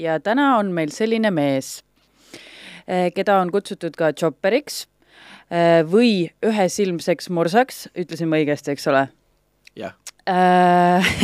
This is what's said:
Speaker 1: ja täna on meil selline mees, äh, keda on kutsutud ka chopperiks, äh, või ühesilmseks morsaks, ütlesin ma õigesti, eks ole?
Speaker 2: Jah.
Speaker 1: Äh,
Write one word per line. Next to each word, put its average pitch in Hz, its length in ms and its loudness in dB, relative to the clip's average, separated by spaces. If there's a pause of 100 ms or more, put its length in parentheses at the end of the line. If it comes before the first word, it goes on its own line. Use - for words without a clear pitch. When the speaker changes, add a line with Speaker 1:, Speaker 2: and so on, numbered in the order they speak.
Speaker 1:
ja 160 160 -2
täna 254 400 0
on 202 160 -2
meil 160 160 -2
selline 220 400 -2
mees, 143 460 -2 (1080)
äh, 180 220 -2 (100)
keda 190 240 2
on 180 140 0
kutsutud 180 420 -6
ka 160 160 0
chopperiks, 196 720 -4 (640)
äh, 170 380 2
või 202 400 2 (140)
ühesilmseks 190 920 -2
morsaks, 175 600 -2
ütlesin 170 360 -8
ma 156 140 0
õigesti, 143 320 -4
eks 143 160 -6
ole? 135 160 2 (640)
Speaker 2:
Jah. 101 220 -14 (300)
Speaker 1:
Äh, 180 880 4 (100)